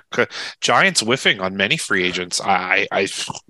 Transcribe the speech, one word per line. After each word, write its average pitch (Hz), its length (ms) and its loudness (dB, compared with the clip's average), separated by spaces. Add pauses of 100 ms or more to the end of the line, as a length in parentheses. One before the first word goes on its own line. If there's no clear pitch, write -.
(160)
C-, 117 100 2 (360)
Giants 160 400 4
whiffing 123 380 2
on 92 160 -2
many 101 220 0
free 95 260 0
agents. 90 380 -2
I, 95 500 0
I, 98 160 0 (420)